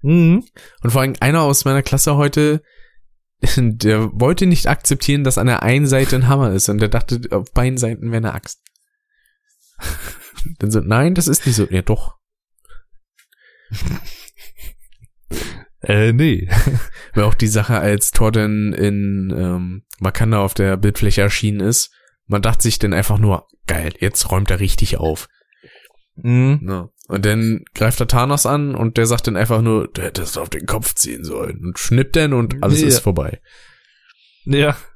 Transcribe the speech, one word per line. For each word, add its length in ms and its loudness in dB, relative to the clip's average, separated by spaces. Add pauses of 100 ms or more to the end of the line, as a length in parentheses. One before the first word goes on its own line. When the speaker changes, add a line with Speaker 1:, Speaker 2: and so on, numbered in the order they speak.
Speaker 1:
Mhm. 440 4 (360)
Speaker 2:
Und 100 0
vor 100 2
allem 180 -2
einer 220 2
aus 240 0
meiner 180 2
Klasse 320 0
heute, 480 0 (800)
<laughs> 160 4
der 520 0 (100)
wollte 280 2
nicht 200 2
akzeptieren, 580 0
dass 120 0
an 100 0
der 140 0
einen 260 2
Seite 280 2
ein 120 2
Hammer 260 2
ist. 160 -2
Und 100 0
der 100 2
dachte, 300 0 (120)
auf 200 -4
beiden 260 0
Seiten 340 -4
wäre 60 -2
eine 160 -4
Axt. 280 -14 (1160)
<laughs> 840 -8
Dann 120 -2
so, 80 2
„Nein, 360 0
das 120 0
ist 180 -2
nicht 120 2
so.“ 120 0
Ja, 140 -2
doch. 320 0 (1500)
<laughs> 80 -10 (2000)
Speaker 1:
Äh, 300 2
nee. 380 0 (320)
<laughs> 320 -10
Speaker 2:
Weil 100 2
auch 100 4
die 140 4
Sache, 320 0
als 320 0
Thor 200 4
dann 420 0
in, 640 -2
ähm, 480 -4 (160)
Wakanda 400 0
auf 140 0
der 240 0
Bildfläche 440 2
erschienen 400 0
ist, 300 -2 (360)
man 140 0
dachte 220 4
sich 160 0
dann 140 0
einfach 240 2
nur, 300 2 (180)
„Geil, 340 -4
jetzt 320 -2
räumt 200 0
er 80 0
richtig 380 2
auf.“ 320 -4 (840)
Speaker 1:
Mhm. 520 2
Speaker 2:
Ja. 220 -8 (180)
Und 180 -4
dann 380 0 (100)
greift 280 0
er 60 0
Thanos 380 2
an 300 -2
und 220 -2
der 80 4
sagt 220 -2
dann 100 -2
einfach 240 2
nur, 260 0
„Du 140 -10
hättest 360 -8
auf 120 -8
den 160 -10
Kopf 300 -4
ziehen 280 -6
sollen.“ 400 -8
Und 160 -8
schnippt 380 0
dann 160 2
und 280 -2
alles 200 2
Speaker 1:
Ja. 60 2
Speaker 2:
ist 120 4
vorbei. 420 -4 (1040)
Speaker 1:
Ja. 320 2 (200)